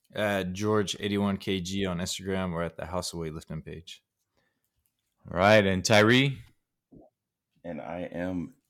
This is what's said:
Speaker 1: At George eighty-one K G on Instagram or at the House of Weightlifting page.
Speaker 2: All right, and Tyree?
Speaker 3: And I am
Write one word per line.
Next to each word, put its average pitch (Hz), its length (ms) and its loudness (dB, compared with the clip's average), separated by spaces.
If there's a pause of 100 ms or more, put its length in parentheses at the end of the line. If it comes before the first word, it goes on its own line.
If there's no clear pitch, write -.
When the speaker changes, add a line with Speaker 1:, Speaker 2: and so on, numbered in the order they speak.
(140)
Speaker 1:
At 98 380 0
George 104 480 0
eighty-one 101 380 0
K 95 220 -2
G 95 260 -4
on 87 120 -4
Instagram 92 540 -4
or 85 100 -2
at 82 140 -6
the - 100 -8
House 90 260 -6
of 85 80 -10
Weightlifting 80 440 -10
page. - 380 -16 (1300)
Speaker 2:
All 82 80 -4
right, 104 280 8
and 95 180 0
Tyree? 120 540 6 (1300)
Speaker 3:
And 82 160 -10
I 82 320 -8
am 87 420 -4 (160)